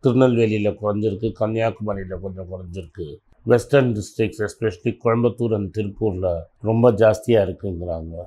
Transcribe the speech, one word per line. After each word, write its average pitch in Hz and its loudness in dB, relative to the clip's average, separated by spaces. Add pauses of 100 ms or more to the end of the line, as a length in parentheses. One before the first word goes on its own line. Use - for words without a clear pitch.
திருநெல்வேலியில 117 2
குறைஞ்சிருக்கு, 104 -2
கன்னியாகுமரியில 107 -4
கொஞ்சம் 92 -12
குறைஞ்சிருக்கு. 87 -12 (260)
வெஸ்டர்ன் 123 4
டிஸ்ட்ரிக்ட்ஸ், 107 -4
especially 110 -4
கோயம்புத்தூர் 117 0
and 101 -4
திருப்பூர்ல 95 -2 (200)
ரொம்ப 113 4
ஜாஸ்தியா 107 4 (100)
இருக்குங்கிறாங்க. 87 -2 (120)